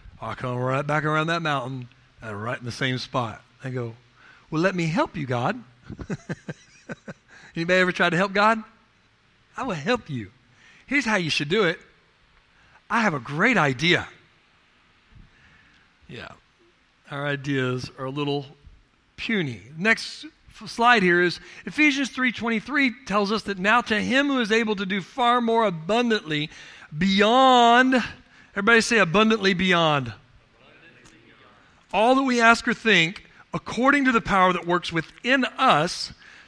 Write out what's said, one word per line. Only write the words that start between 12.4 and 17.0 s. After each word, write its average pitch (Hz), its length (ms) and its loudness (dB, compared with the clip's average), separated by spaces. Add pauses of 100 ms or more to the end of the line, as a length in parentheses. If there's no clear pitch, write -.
I 226 120 0
have 208 120 0
a 143 60 -6
great 160 380 -2
idea." 143 500 0 (2000)
Yeah, 120 220 -18 (840)